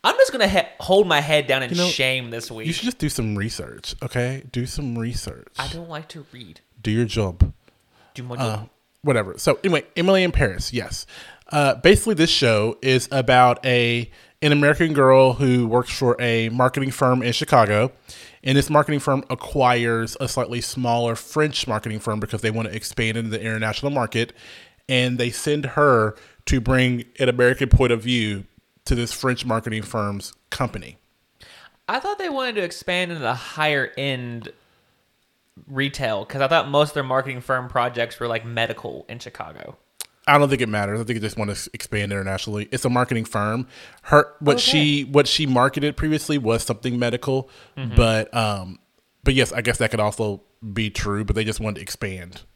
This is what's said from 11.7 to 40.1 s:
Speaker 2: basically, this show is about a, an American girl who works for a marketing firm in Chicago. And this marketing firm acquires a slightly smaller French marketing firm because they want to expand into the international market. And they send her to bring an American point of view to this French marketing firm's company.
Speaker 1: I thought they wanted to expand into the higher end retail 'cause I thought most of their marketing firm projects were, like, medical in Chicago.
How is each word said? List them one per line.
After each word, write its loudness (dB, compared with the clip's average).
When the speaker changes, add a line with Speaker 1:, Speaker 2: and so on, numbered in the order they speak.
Speaker 2:
basically, 4
this 4
show 2
is 2
about 6
a, 0
an 4
American 4
girl 8
who 2
works 2
for 0
a 0
marketing 0
firm 2
in 0
Chicago. 4
And 0
this 2
marketing 2
firm 0
acquires 0
a -4
slightly -4
smaller -2
French -4
marketing -4
firm -4
because -6
they 0
want -4
to -10
expand -4
into -4
the -6
international -4
market. -2
And 0
they -2
send -4
her 4
to 0
bring 0
an 4
American 2
point 6
of 0
view -2
to -2
this -4
French -4
marketing -4
firm's -6
company. -8
Speaker 1:
I -4
thought -6
they -6
wanted -4
to -2
expand -4
into -8
the -2
higher -2
end -8
retail -4
'cause -6
I 2
thought 2
most 2
of -16
their -2
marketing -2
firm -4
projects -2
were, -4
like, -4
medical -6
in -14
Chicago. -16